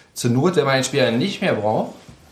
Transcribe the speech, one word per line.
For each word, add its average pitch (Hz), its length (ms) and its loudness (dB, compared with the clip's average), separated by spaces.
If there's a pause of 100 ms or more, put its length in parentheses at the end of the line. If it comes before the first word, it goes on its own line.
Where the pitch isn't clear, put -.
(140)
zur - 180 -2
Not, 156 260 2
wenn 131 80 2
man 135 100 2
einen 131 80 0
Spieler 127 280 0
nicht 147 300 -2
mehr 170 140 0
braucht, 107 400 -2 (360)